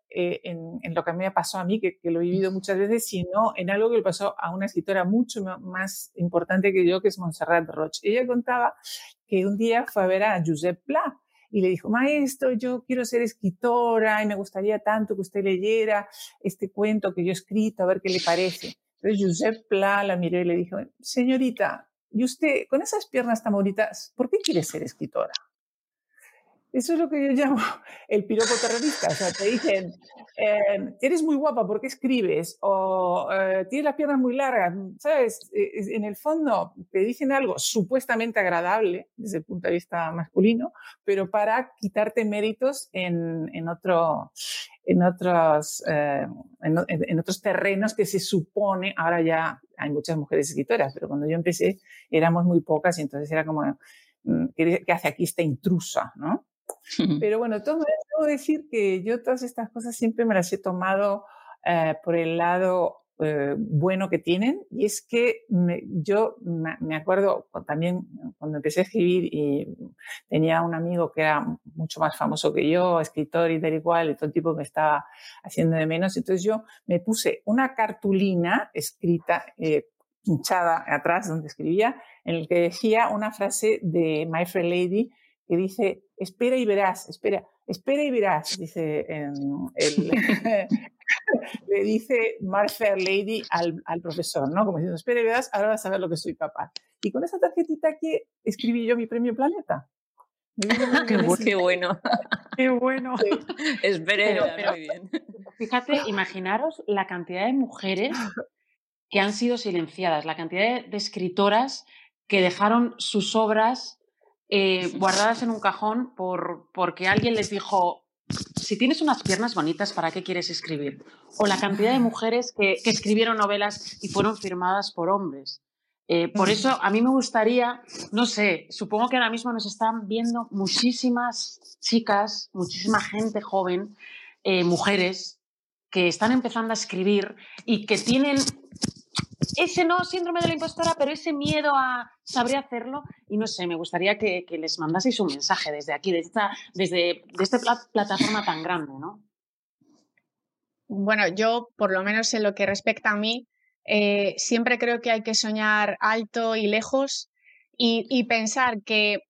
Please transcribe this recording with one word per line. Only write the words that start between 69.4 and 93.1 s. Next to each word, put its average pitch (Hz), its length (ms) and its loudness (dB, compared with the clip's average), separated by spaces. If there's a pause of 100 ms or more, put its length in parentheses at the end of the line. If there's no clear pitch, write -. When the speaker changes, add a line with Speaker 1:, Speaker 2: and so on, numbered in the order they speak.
Speaker 1:
tenía 160 320 2
un 170 140 -2
amigo 170 360 -2
que 160 100 -2
era 156 240 2 (300)
mucho 160 240 -6
más 156 180 0
famoso 151 360 0
que 151 160 2
yo, 175 300 2
escritor 160 520 -2
y 160 100 0
tal 160 140 0
y 156 60 -2
cual, 165 300 2
y 143 40 -2
todo - 120 -6
el 147 60 -4
tiempo 165 200 0
me 156 100 -4
estaba 151 420 0 (380)
haciendo 165 340 0
de 156 100 0
menos, 175 300 0
entonces 190 260 -2
yo 220 200 -2 (220)
me 175 140 0
puse 214 460 -2
una 254 300 2
cartulina 196 1000 0
escrita, 170 720 -2 (120)
eh, 151 300 0 (360)
pinchada 170 600 0
atrás 170 440 0
donde 160 180 -6
escribía, 180 540 0 (240)
en 170 100 -2
el 160 120 -6
que 180 80 2
decía 214 540 2
una 214 220 -4
frase 208 500 0
de 160 480 0
My 165 160 0
Fair 175 200 -2
Lady 180 440 0 (400)
que 175 60 2
dice, 190 480 -2 (140)
"Espera 240 400 -2
y 247 80 0
verás, 196 420 0
espera, 196 380 -4 (200)
espera - 380 -2
y 285 80 0
verás", 190 480 0
dice, 156 480 -4
em, 147 260 -6 (420)
el, 147 360 2
<laughs> 214 560 2 (1000)
le 202 160 2
dice 220 580 0
My 196 280 2
Fair 202 280 0
Lady 196 520 0